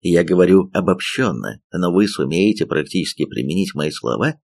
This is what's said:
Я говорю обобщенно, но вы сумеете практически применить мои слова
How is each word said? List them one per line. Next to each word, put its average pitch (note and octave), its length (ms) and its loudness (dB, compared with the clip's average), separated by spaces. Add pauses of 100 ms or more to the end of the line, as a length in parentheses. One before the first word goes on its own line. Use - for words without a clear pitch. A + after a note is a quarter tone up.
Я F2 240 2
говорю F2+ 500 4
обобщенно, F#2 840 -2 (120)
но F2 200 -2
вы G2 160 2
сумеете F#2 580 0
практически D#2 580 -4
применить D#2+ 500 -4
мои D2 160 -2
слова B1 440 -4 (140)